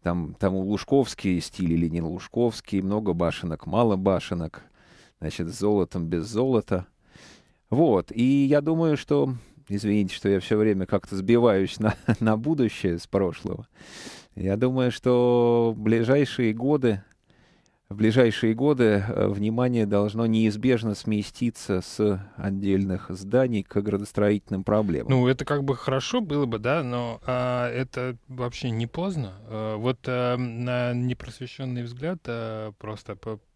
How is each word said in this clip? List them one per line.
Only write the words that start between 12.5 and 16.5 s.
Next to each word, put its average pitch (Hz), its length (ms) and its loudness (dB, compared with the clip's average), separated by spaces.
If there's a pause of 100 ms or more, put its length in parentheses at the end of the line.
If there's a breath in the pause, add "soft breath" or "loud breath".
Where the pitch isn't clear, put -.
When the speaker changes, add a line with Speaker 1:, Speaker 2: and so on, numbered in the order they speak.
Speaker 1:
с - 100 -10
прошлого. - 600 -4 (680 loud breath)
Я 95 200 0
думаю, 127 360 0
что 120 840 4
в 110 60 -12
ближайшие 117 720 2